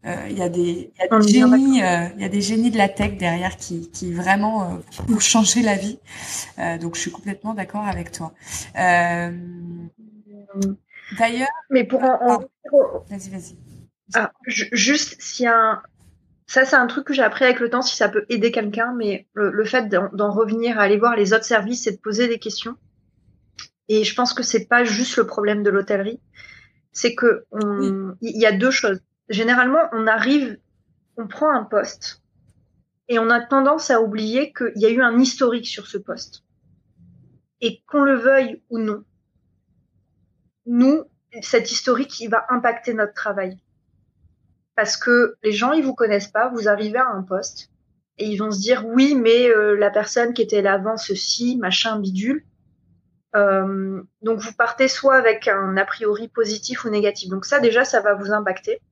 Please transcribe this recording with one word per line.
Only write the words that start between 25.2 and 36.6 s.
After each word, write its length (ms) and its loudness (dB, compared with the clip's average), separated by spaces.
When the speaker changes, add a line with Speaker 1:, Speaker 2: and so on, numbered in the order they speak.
Speaker 2:
problème 360 -2
de 60 4
l'hôtellerie, 500 -2
c'est 240 -2
que 360 2
on, 80 -10
Speaker 1:
Oui. 420 -4
Speaker 2:
il 200 -8
y 40 6
a 60 6
deux 200 2
choses. 280 -2
Généralement, 520 2
on 160 -2
arrive, 500 0
on 100 -10
prend 240 0
un 120 0
poste 580 -4
et 100 2
on 100 0
a 120 4
tendance 500 2
à 100 4
oublier 520 -2
qu'il 280 -6
y 40 4
a 40 8
eu 120 2
un 180 4
historique 480 0
sur 200 -12
ce 100 -10
poste. 460 -12